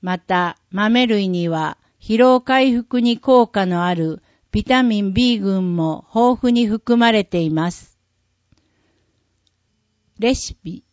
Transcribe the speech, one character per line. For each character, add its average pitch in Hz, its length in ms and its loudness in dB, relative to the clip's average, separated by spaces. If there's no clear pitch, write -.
ま 185 160 -6
た、 180 400 -4
豆 220 340 0
類 208 220 0
に 175 220 -2
は 156 280 -4
疲 220 160 -4
労 254 240 4
回 262 320 2
復 240 260 -2
に 240 200 0
効 247 280 4
果 196 180 -2
の 175 200 -2
あ 180 80 0
る 160 300 -6
ビ 214 120 -2
タ 254 180 2
ミ 220 200 0
ン 196 120 -2
B 240 240 2
群 190 380 -2
も 160 300 -4
豊 240 260 2
富 247 120 2
に 240 120 2
含 226 320 -2
ま 233 140 4
れ 214 120 2
て 180 160 -4
い 160 120 -2
ま 156 180 -2
す。 - 300 -20
レ 240 160 0
シ - 220 -8
ピ。 - 380 -16